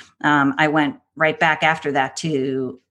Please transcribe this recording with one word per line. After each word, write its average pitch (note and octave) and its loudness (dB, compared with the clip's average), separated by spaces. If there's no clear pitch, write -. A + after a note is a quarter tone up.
Um, C#3+ 2
I D#3 4
went D3 0
right D#3 0
back D#3 2
after D#3+ 0
that C3+ -2
to C3+ -4